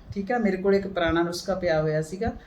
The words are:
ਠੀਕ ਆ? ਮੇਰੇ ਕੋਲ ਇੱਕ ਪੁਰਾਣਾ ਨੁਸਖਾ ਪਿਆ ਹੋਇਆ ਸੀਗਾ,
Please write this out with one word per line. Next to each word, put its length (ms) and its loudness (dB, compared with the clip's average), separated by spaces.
ਠੀਕ 180 -4
ਆ? 60 2
ਮੇਰੇ 200 2
ਕੋਲ 180 4
ਇੱਕ 120 0
ਪੁਰਾਣਾ 360 2
ਨੁਸਖਾ 320 -2
ਪਿਆ 260 2
ਹੋਇਆ 200 2
ਸੀਗਾ, 300 -4